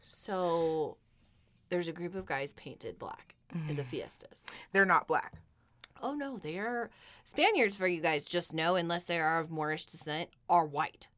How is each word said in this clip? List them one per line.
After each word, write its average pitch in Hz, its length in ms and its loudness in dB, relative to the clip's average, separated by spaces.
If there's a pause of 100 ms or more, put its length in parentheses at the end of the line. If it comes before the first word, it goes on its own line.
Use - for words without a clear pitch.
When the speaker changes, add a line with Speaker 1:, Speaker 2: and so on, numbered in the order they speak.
Speaker 1:
So 165 920 0 (720)
there's 175 200 -2
a 165 40 -6
group 175 220 -8
of 190 120 -8
guys 139 280 -4
painted - 440 -12
black - 360 -14 (340)
in 147 80 -2
the 143 60 -4
Speaker 2:
Mm. 131 40 -6
Speaker 1:
fiestas. - 560 -10 (300)
Speaker 2:
They're 196 140 8
not 170 200 6
black. - 340 0 (640)
Speaker 1:
Oh, 277 120 -2
no. 277 240 -6
They 165 200 -6
are 233 320 -4 (340)
Spaniards, 285 520 2
for 190 100 0
you 175 140 0
guys 156 240 0
just - 300 4
know, 165 220 2
unless 170 280 0
they 170 160 0
are 160 180 4
of 160 120 -2
Moorish 156 360 -2
descent, - 440 -6 (180)
are 170 160 6
white. 147 520 -4